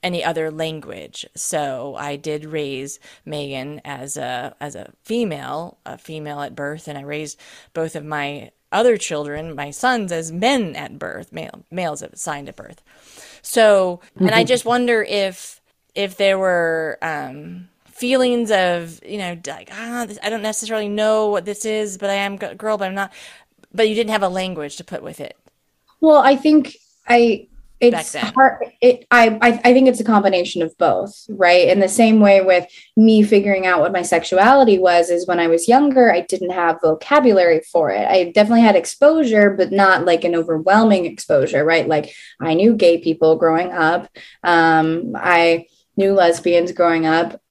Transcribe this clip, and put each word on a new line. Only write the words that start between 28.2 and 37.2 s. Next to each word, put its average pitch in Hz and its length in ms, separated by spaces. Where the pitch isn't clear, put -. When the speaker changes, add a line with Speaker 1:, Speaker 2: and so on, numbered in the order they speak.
Speaker 1:
then. 214 120
Speaker 2:
hard. - 460
It, 247 300
I, 226 320
I, 233 220
I 247 80
think 262 160
it's 247 120
a 214 40
combination 185 580
of 160 160
both, 160 500
right? 180 400
In 190 120
the 190 80
same 220 320
way 196 200
with 180 260
me 220 280
figuring 202 420
out 180 140
what 180 120
my 180 100
sexuality 196 760
was, 175 320
is 175 160
when 175 140
I 170 80
was 170 200
younger, 254 440
I 175 80
didn't 180 300
have 170 300
vocabulary 175 800